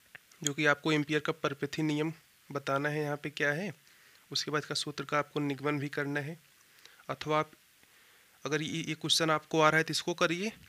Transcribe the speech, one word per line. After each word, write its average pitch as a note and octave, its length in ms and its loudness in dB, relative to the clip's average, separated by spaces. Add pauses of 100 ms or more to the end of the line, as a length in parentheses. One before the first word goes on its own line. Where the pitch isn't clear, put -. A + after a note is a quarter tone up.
(440)
जो D3 100 0
कि D3+ 120 0
आपको D3 260 4
एम्पियर D3+ 280 2
का D#3 140 -4
परपथी C#3+ 500 -4
नियम D3+ 280 0 (380)
बताना C#3+ 400 -2
है D3+ 140 -2
यहाँ D3 140 -4
पे D3+ 120 -8
क्या D3 240 0
है, F3 180 -4 (600)
उसके C#3+ 200 -4
बाद D3 100 0
इसका D3 140 -6
सूत्र C#3+ 300 -6
का D3 140 0
आपको D3 200 -2
निगमन C#3+ 400 -2
भी C#3+ 100 -6
करना C#3+ 300 -4
है। D3+ 180 -8 (720)
अथवा D3+ 300 0
आप D#3 120 -2 (920)
अगर D3 160 0
ये, D#3+ 180 -4
ये D#3 160 -4
क्वेश्चन D#3+ 360 2
आपको D#3 300 2
आ D#3 80 8
रहा D#3 80 6
है D#3+ 60 4
तो D#3+ 80 -4
इसको F3 240 -2
करिए, F3 360 0 (180)